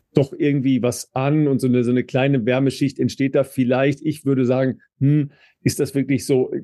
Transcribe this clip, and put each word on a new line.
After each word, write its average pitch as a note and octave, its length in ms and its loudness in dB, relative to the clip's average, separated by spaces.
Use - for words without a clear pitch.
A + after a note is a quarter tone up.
doch C#3+ 180 2
irgendwie C3+ 500 0
was A#2+ 300 -4
an D3 340 0
und C3+ 140 0
so C3+ 60 -2
eine, B2 180 2
so A#2 60 0
eine B2 140 0
kleine C3 420 0
Wärmeschicht C3 520 0
entsteht C3+ 360 -2
da C#3 100 2
vielleicht. C3 560 0
Ich D3+ 240 -6
würde C3 220 0
sagen, B2+ 320 0
hm, C#3+ 320 2
ist - 160 -2
das C#3 160 -2
wirklich C#3 300 -2
so, B2+ 280 0